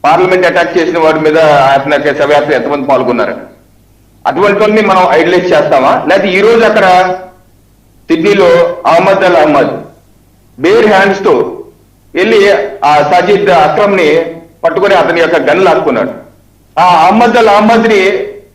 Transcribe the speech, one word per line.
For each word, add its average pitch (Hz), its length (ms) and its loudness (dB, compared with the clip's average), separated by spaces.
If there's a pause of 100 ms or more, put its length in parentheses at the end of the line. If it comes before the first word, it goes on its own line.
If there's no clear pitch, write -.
పార్లమెంట్ 180 420 0
అటాక్ 170 320 -2
చేసిన 165 200 -2
వాడి 156 220 0
మీద 156 180 0
అతని 139 560 2
యొక్క 147 280 -2
శవయాత్ర 147 300 0
ఎంతమంది 139 340 -4
పాల్గొన్నారు? 117 500 -2 (880)
అటువంటి 170 340 -2
వాళ్ళని 214 220 0
మనం 185 280 0
ఐడలైజ్ 175 420 0
చేస్తామా? 143 560 0
లేకపోతే 185 240 0
ఈ 190 80 0
రోజు 226 240 2
అక్కడ 185 520 2 (960)
సిడ్నీలో - 640 2 (100)
అహ్మద్ 190 380 2
అల్ 175 120 2
అహ్మద్ 147 500 0 (720)
బేర్ 208 280 2
హ్యాండ్స్ 196 380 0
తో - 400 -2 (500)
వెళ్ళి 202 380 2 (320)
ఆ 147 260 2
సాజిద్ 185 400 0
అక్రమ్ 185 460 0
ని 160 380 0 (300)
పట్టుకొని 190 300 0
అతని 170 260 0
యొక్క 156 160 0
గన్ 165 280 0
లాక్కున్నాడు. 147 460 -2 (680)
ఆ 180 260 2
అహ్మద్ 226 300 2
అల్ 226 120 2
అహ్మద్ 220 400 2
ని 196 380 0 (280)